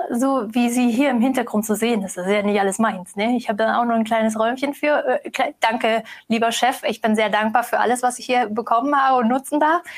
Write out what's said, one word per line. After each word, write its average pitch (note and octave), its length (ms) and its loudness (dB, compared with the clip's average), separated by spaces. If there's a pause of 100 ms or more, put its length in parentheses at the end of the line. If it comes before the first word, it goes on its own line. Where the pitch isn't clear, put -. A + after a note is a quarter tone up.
(120)
so B3+ 420 0
wie A#3+ 160 2
sie B3 200 2
hier C4+ 200 2
im B3 100 2
Hintergrund A#3+ 460 0
zu G#3+ 100 0
sehen A3 280 0
ist, F#3 120 -10
das F3+ 100 -6
ist F#3+ 60 2
ja G#3 100 2
nicht G#3 180 2
alles G3 200 0
meins, G3+ 380 -2
ne? A3+ 180 0
Ich A#3+ 140 -4
habe G#3+ 80 -2
da A3 240 0
auch A#3+ 40 0
nur A#3 100 0
ein A3+ 100 0
kleines A3 340 0
Räumchen C4 340 -2
für. C#4+ 500 0
Äh, - 60 -12
kle-, C4+ 300 -2
danke, A3+ 440 0 (260)
lieber A3+ 240 0
Chef, B3 340 0
ich - 140 -4
bin A3 140 2
sehr G#3+ 140 2
dankbar A3 340 2
für G#3+ 160 -2
alles, A#3 240 0
was B3 140 0
ich - 80 -16
hier B3 220 2
bekommen A#3 480 0
habe C4+ 240 2
und A#3 80 2
nutzen C4+ 320 -2
darf. D#4 220 2 (160)